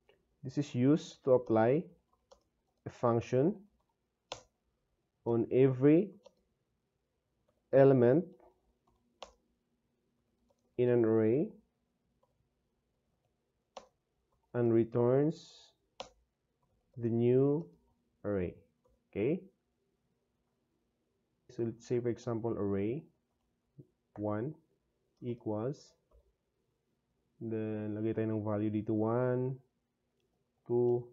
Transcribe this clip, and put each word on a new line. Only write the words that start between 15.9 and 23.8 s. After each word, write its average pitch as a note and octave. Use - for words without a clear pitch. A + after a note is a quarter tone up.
the A#2
new C3
array. G2
Okay? A#2
So A#2
let's A2+
say, B2
for A#2+
example, A2+
array G2+